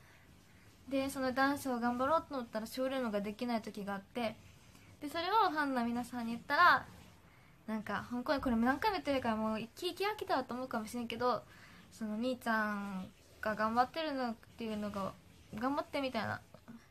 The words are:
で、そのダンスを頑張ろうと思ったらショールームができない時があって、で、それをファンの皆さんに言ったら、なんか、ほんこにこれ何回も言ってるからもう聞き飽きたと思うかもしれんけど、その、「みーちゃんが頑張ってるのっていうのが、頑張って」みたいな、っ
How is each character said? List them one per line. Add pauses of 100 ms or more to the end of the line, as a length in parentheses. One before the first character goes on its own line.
(880)
で、
そ
の
ダ
ン
ス
を
頑
張
ろ
う
と
思
っ
た
ら
シ
ョ
ー
ル
ー
ム
が
で
き
な
い
時
が
あ
っ
て、 (640)
で、
そ
れ
を
フ
ァ
ン
の
皆
さ
ん
に
言
っ
た
ら、 (800)
な
ん
か、
ほ
ん
こ
に
こ
れ
何
回
も
言
っ
て
る
か
ら
も
う
聞
き
飽
き
た
と
思
う
か
も
し
れ
ん
け
ど、 (500)
そ
の、
「み
ー
ち
ゃ
ん (320)
が
頑
張
っ
て
る
の
っ (220)
て
い
う
の
が、 (400)
頑
張
っ
て」
み
た
い
な、
っ (520)